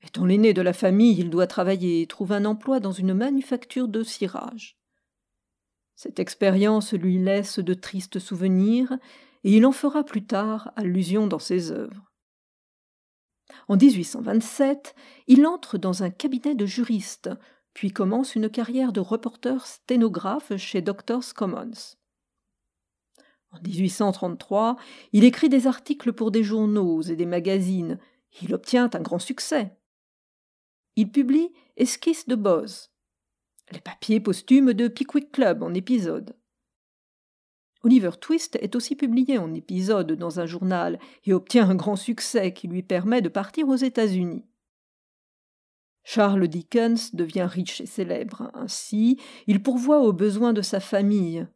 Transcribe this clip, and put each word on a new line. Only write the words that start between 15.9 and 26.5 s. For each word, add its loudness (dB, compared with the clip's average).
un -2
cabinet -4
de -2
juristes, -4
puis -6
commence -2
une 0
carrière -2
de -2
reporter -4
sténographe -2
chez -4
Doctors -6
Commons. -8
En -20
dix-huit -2
cent -2
trente-trois, -2
il 6
écrit 6
des 4
articles -4
pour -2
des 2
journaux 0